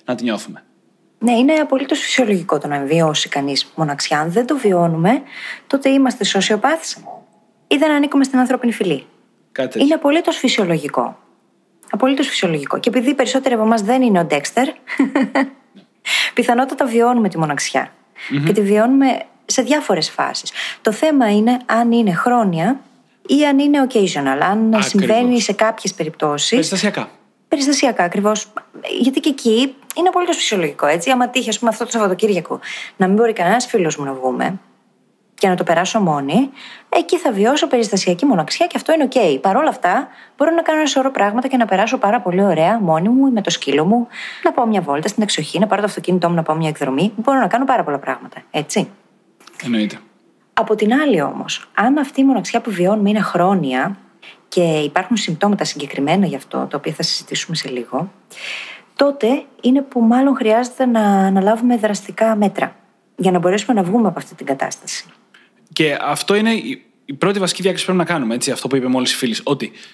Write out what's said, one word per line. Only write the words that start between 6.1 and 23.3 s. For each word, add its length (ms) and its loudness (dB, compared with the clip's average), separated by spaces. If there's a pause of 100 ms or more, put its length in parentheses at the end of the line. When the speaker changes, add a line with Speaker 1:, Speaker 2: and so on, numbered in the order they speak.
Speaker 2:
σοσιοπάθες 720 0 (720)
ή 80 2
δεν 140 4
ανήκουμε 340 2
στην 140 0
ανθρώπινη 340 0
φυλή. 340 -2 (460)
Speaker 1:
Κάτι 160 -4
τέτοιο. 180 0
Speaker 2:
Είναι 80 4
απολύτως 420 0
φυσιολογικό. 840 -2 (720)
Απολύτως 380 0
φυσιολογικό. 520 -4
Και 80 -2
επειδή 220 0
οι 40 0
περισσότεροι 400 0
από 80 0
εμάς 200 2
δεν 200 2
είναι 160 4
ο 60 2
Ντέξτερ, 440 -2 (840)
<laughs> 800 -8
πιθανότατα 520 0
βιώνουμε 420 2
τη 100 -6
μοναξιά. 540 -2 (380)
Speaker 1:
Μμμ. 140 0
Speaker 2:
Και 80 2
τη 80 2
βιώνουμε 460 4 (440)
σε 120 0
διάφορες 480 0
φάσεις. 400 -6 (320)
Το 100 2
θέμα 380 2
είναι 360 4
αν 260 2
είναι 200 4
χρόνια 680 0 (460)
ή 200 2